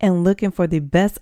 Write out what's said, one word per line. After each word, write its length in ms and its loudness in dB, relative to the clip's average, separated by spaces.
and 240 2
looking 260 0
for 160 -2
the 120 -2
best 420 -2